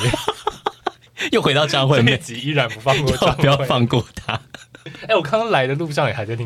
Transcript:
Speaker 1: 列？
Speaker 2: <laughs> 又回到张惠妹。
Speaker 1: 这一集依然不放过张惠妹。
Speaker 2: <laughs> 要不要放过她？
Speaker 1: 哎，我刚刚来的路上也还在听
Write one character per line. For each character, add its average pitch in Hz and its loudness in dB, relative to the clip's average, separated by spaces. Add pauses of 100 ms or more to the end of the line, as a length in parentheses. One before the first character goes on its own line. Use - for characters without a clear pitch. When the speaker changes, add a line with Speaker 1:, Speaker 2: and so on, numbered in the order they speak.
Speaker 1:
列？ - -6
Speaker 2:
<laughs> - -12
又 220 4
回 143 2
到 123 2
张 135 2
惠 135 6
妹。 113 4
Speaker 1:
这 117 -12
一 113 -10
集 131 -6
依 - -2
然 139 2
不 107 -14
放 135 2
过 131 0
张 180 2
惠 147 -2
妹。 - -
Speaker 2:
<laughs> 139 6
要 139 4
不 143 0
要 131 -4
放 123 2
过 117 0 (100)
她？ - -8 (680)
Speaker 1:
哎， 220 2
我 190 2
刚 156 -2
刚 226 -2
来 139 2
的 135 0
路 160 -4
上 147 0
也 104 -2
还 - -6
在 113 -4
听 117 -4